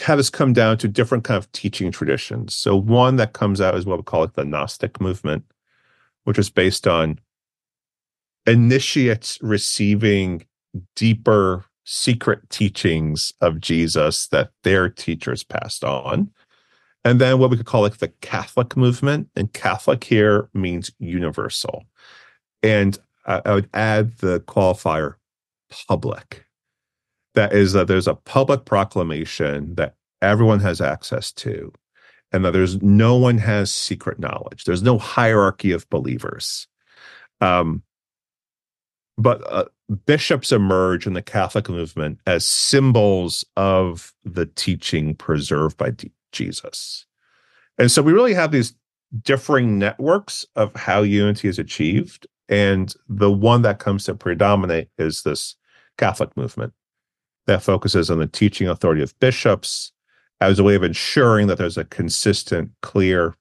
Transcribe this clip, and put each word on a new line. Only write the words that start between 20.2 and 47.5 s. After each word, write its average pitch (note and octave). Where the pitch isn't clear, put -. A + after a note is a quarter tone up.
means F2
universal. E2+
And G2+
I, F#2
I G#2
would G2
add G#2+
the F2
qualifier E2
public. -
That G#2
is G2
that F#2
there's F#2
a D#2+
public C3+
proclamation E2
that D2+
everyone G#2+
has F2
access -
to, F2
and F#2
that F2
there's, F#2
no G#2+
one B2
has G#2
secret -
knowledge. -
There's F2
no A#2+
hierarchy G#2
of -
believers. -
Um, F2
but, A#2
uh, F#2
bishops D3
emerge F#2
in F#2+
the F2
Catholic G2+
movement D#2+
as F2
symbols G#2
of F#2+
the F2
teaching D#2
preserved D2+
by B1+
D-, -
Jesus. -